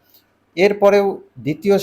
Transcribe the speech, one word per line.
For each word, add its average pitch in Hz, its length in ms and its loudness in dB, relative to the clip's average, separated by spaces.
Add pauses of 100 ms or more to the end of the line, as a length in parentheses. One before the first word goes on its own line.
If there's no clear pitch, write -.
(560)
এরপরেও 202 500 2 (380)
দ্বিতীয় 156 380 -2